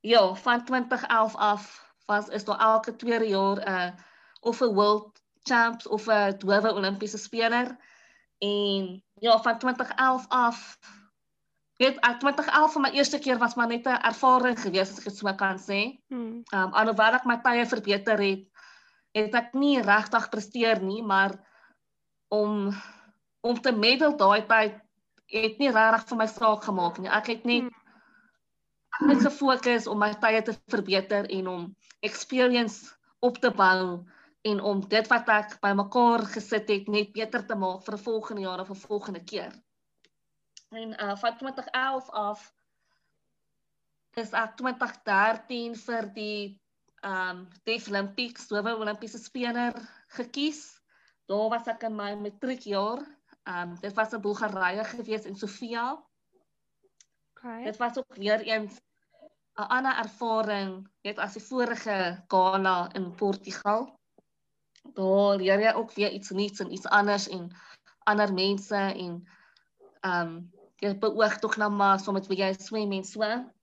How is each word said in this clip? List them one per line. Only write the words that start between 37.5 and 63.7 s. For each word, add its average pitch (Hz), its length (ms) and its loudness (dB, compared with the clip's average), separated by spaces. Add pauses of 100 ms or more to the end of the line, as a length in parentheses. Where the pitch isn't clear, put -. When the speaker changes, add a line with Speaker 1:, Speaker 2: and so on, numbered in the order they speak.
Speaker 1:
maak 190 300 -4
vir 214 100 -8
'n - 20 -12
volgende 220 440 -6
jaar 185 180 -8
of 190 100 -12
'n 196 60 -10
volgende 196 480 -8
keer. - 280 -10 (1200)
En, 226 180 -12 (140)
uh, 202 120 -4
van 233 220 -4
twintig 262 280 -10
elf 262 440 -4
af 214 440 -6 (1600)
is 220 140 -8
ek 220 260 -4
twintig 247 360 -4 (100)
dertien 226 720 0
vir 226 400 -6
die, 208 460 -8 (420)
ehm, 185 400 -6 (200)
Deaf 226 240 -6
Olympics, 202 600 -6
dowe 214 320 -2
Olimpiese 214 400 -8
speler 240 560 -4 (400)
gekies. 285 460 -6 (680)
Daar 214 200 0
was 233 180 -4
ek 226 160 -8
in 220 120 -6
my 208 200 -8
matriekjaar. 208 880 -6 (420)
Ehm, 175 360 -8
dit 202 120 -10
was 220 200 -2
in 214 80 -8
Bulgarië 202 640 -4
gewees, 220 420 -8
in 196 100 -12
Sofia. 233 540 -8 (1500)
Speaker 2:
Okay. 233 280 -14
Speaker 1:
Dit 214 140 -6
was 240 200 -4
ook - 180 -10
weer 208 260 2
eens 214 380 -4 (800)
'n 208 120 -6
ander 254 280 0
ervaring, 208 920 -4 (160)
net 208 160 -8
as 196 140 -6
die 214 100 -14
vorige 226 840 -4
gala 190 640 2
in 185 220 -6
Portugal. 202 760 -4 (1000)